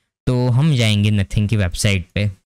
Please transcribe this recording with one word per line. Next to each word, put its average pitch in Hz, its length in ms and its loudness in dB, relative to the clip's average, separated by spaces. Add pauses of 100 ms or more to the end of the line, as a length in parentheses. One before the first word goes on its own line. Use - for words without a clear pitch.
(260)
तो 127 220 0
हम 139 280 2
जाएंगे 107 340 2
nothing 104 380 0
की 110 80 -2
वेबसाइट 95 580 -2
पे। 104 160 -2 (160)